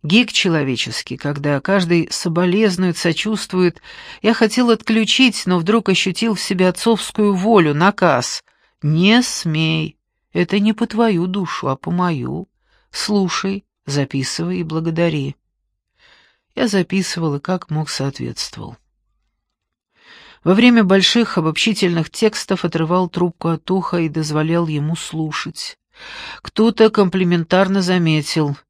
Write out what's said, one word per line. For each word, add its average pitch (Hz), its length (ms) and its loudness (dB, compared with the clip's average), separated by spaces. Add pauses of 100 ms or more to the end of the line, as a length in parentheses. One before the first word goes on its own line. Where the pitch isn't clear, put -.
Гик 214 300 2
человеческий, 135 840 -2
когда 143 440 -2
каждый 175 480 2
соболезнует, 180 880 0
сочувствует. 185 800 -2 (440)
Я 226 100 2
хотел 233 380 2
отключить, 226 760 2
но 180 140 2
вдруг 202 300 0
ощутил 190 440 0
в 180 80 -4
себе 185 260 0
отцовскую 208 680 0
волю, 180 400 4
наказ: 165 680 2 (380)
"Не 180 400 4
смей, 160 760 -2 (340)
это 180 260 0
не 208 140 2
по 226 140 -2
твою 208 400 0
душу, 185 400 -6
а 135 80 -2
по - 160 -8
мою. 170 560 -4 (420)
Слушай, 196 760 -2 (220)
записывай 143 720 -4
и 175 60 -4
благодари". 160 720 -2 (1200)
Я 254 120 0
записывал 180 680 -2
и 143 40 -6
как 185 300 -6
мог 151 200 -4
соответствовал. 120 840 -8 (1700)
Во 185 120 4
время 233 280 6
больших 196 540 2
обобщительных 170 720 0
текстов - 560 -2
отрывал 170 420 0
трубку 170 420 -2
от 160 200 -4
уха 180 280 -2
и 160 120 0
дозволял 156 580 -2
ему 151 280 -2
слушать. - 840 -8 (640)
Кто-то 220 480 2
комплиментарно 185 960 2
заметил 160 720 0 (120)